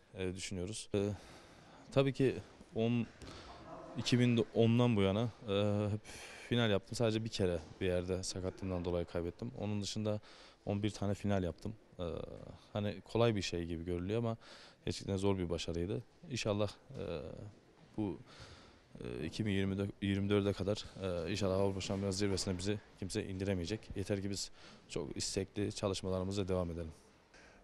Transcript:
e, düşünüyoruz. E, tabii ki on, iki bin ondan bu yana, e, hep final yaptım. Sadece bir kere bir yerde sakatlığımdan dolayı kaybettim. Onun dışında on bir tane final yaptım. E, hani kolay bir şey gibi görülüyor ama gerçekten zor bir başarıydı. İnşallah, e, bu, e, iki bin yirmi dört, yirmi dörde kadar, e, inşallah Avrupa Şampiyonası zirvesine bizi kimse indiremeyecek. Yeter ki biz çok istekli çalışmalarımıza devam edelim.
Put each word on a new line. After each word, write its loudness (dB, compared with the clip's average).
e, -2
düşünüyoruz. -6
E, 2
tabii 4
ki 4
on, 2
iki 4
bin 6
ondan 6
bu 6
yana, 4
e, 0
hep -2
final 4
yaptım. 0
Sadece 2
bir -4
kere 2
bir 2
yerde 0
sakatlığımdan -4
dolayı 0
kaybettim. -4
Onun -2
dışında -2
on 0
bir 2
tane 0
final 2
yaptım. -4
E, -4
hani -2
kolay 4
bir 0
şey -2
gibi -4
görülüyor -2
ama -2
gerçekten -2
zor 2
bir 0
başarıydı. -2
İnşallah, 0
e, -8
bu, -2
e, -6
iki -4
bin 2
yirmi 2
dört, -2
yirmi 2
dörde 4
kadar, 0
e, -2
inşallah 2
Avrupa 2
Şampiyonası -2
zirvesine 0
bizi -2
kimse -4
indiremeyecek. -2
Yeter -2
ki -4
biz -6
çok -2
istekli 2
çalışmalarımıza 2
devam 4
edelim. -4